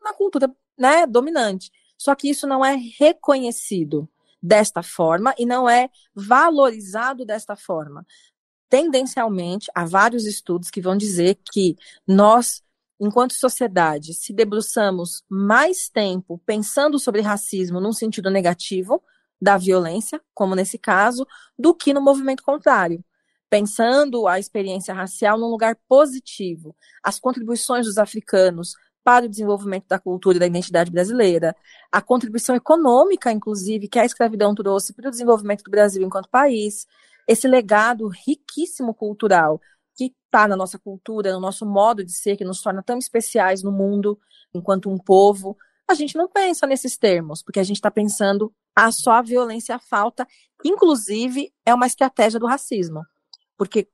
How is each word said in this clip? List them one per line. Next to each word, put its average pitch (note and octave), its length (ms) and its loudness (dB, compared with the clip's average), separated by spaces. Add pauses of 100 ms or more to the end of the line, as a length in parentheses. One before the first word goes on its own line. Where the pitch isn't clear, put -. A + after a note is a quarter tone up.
na G#4+ 120 -8
cultura, D#4 360 0 (300)
né, D4 260 4
dominante. A#3+ 640 -2 (280)
Só C#4 180 0
que C#4 140 -4
isso C#4+ 180 -4
não C4+ 160 0
é C4+ 140 2 (200)
reconhecido A#3 1120 0 (320)
desta G#3 400 2
forma F3 560 0
e A#3+ 80 -2
não B3 240 0
é B3 200 4 (260)
valorizado B3 1120 0
desta G#3+ 300 -8
forma. D#3 500 -10 (640)
Tendencialmente, A#3+ 1080 -2
há F3 100 -4
vários G#3+ 400 2
estudos F3+ 460 -6
que G3 100 -8
vão F#3 160 -2
dizer G3 400 0 (140)
que F#3 240 0 (320)
nós, G#3 560 4 (360)
enquanto B3 340 0
sociedade, E3 800 -2
se - 200 -12
debruçamos G3+ 960 -2
mais A3+ 600 0
tempo F#3 560 -6
pensando C#4 520 -2
sobre A3 240 -2
racismo G3 580 -4
num G#3 140 -4
sentido G#3 380 -6
negativo F#3 720 -2 (360)
da G3 180 4
violência, F#3 640 -2 (120)
como F#3+ 220 -2
nesse F#3+ 220 -4
caso, A#3 500 0 (300)
do D#4+ 180 4
que - 180 -2
no C#4 80 -2
movimento C4+ 420 0
contrário, G#3 600 0 (460)
pensando A#3 800 0
a F3+ 120 0
experiência G3 540 -8
racial F#3+ 440 -2
num A#3 120 -4
lugar A3+ 280 -2 (100)
positivo, G#3+ 880 0 (280)
as - 160 -4
contribuições A#3+ 640 -4
dos G3+ 120 -8
africanos F#3 760 0 (300)
para B3 220 6
o A#3 40 -6
desenvolvimento G3+ 580 -6
da F#3 120 -2
cultura F#3 380 0
e - 20 0
da F3+ 80 2
identidade F3 440 -2
brasileira, F3 640 0 (360)
a G3 100 0
contribuição A#3+ 540 -2
econômica, D4+ 760 4
inclusive, G#3 560 -4
que A#3+ 120 0
a A#3+ 60 6
escravidão G#3 480 0
trouxe G3 400 -2
para A#3 140 -12
o C#4 40 -6
desenvolvimento A3 520 2
do - 80 -20
Brasil G3+ 320 4
enquanto F#3+ 260 -6
país, A#3 560 0 (420)
esse A3+ 200 4
legado A3 600 4
riquíssimo B3+ 840 -6
cultural G3 640 2 (360)
que B3+ 180 -8 (160)
tá G#3+ 180 4
na G3+ 80 0
nossa F#3+ 240 -6
cultura, G3 540 -6
no F#3 60 -6
nosso F#3+ 260 -6
modo G3+ 380 2
de F3 80 -14
ser, G3+ 260 -4
que G3+ 80 -8
nos F#3 160 -10
torna F#3+ 220 -6
tão B3 140 -4
especiais G3 640 -2
no G3 80 -2
mundo G3+ 480 -2 (340)
enquanto F#3+ 360 -2
um F#3+ 80 -4
povo. G3 600 2 (320)
A F#4+ 40 4
gente D4 220 -4
não F4 140 -2
pensa F#4 360 -2
nesses C4 320 -4
termos, E3+ 460 -2
porque - 160 -6
a F#3+ 40 2
gente G3 180 -6
tá G#3 100 0
pensando G#3 640 -2 (220)
a A3+ 160 6
só A#3+ 220 2
a A#3 80 4
violência A#3 520 -4
e - 20 -8
a B3 40 -10
falta, A3 460 -4 (360)
que D4 80 -2
inclusive B3+ 840 0 (120)
é A3+ 80 4
uma B3 140 2
estratégia A#3 520 0
do A#3 80 -4
racismo. F#3 540 -4 (560)
Porque G3+ 360 -2